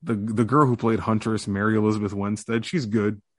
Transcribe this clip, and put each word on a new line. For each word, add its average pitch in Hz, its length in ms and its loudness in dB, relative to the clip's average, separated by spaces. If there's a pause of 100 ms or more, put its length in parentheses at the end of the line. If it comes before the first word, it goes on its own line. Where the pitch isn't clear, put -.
the, 139 100 -4
the 107 320 0
girl 139 220 4
who 120 100 2
played 113 220 0
Huntress, 110 480 -2
Mary 104 280 0
Elizabeth 107 380 0
Winstead, 107 520 -4
she's 156 200 -4
good. 104 360 0 (180)